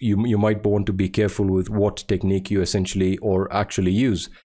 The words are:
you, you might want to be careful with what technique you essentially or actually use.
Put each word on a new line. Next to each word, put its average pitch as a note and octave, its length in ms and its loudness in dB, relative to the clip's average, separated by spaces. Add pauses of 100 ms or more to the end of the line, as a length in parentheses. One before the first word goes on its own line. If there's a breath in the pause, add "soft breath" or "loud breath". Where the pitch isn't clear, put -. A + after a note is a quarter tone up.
you, A2 260 2
you A2 100 2
might G#2 280 2
want G#2 200 2
to G2+ 80 -2
be F#2+ 160 0
careful G#2 360 0
with F#2+ 240 2
what G#2 380 0
technique F#2+ 440 0
you G2 100 0
essentially F#2+ 580 0
or F#2+ 340 0
actually G2 380 0
use. G#2+ 380 0 (160 loud breath)